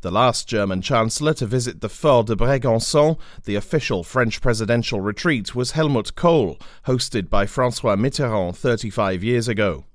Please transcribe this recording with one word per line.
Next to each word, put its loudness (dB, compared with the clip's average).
The -6
last 2
German -2
chancellor 0
to -4
visit -4
the -6
Fort 2
de 0
Brégançon, 2
the -2
official -2
French 0
presidential 0
retreat, -2
was -2
Helmut 0
Kohl, 2
hosted -2
by 4
François 0
Mitterrand -2
thirty-five -2
years 0
ago. -2